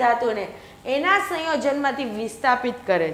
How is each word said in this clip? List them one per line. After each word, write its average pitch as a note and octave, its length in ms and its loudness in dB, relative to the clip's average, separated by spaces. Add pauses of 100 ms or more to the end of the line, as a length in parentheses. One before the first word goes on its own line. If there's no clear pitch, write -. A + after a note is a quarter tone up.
ધાતુને A#3+ 420 2 (500)
એના F4+ 240 2 (100)
સંયોજનમાંથી C#4+ 920 0
વિસ્થાપિત B3 580 0 (100)
કરે E3 280 2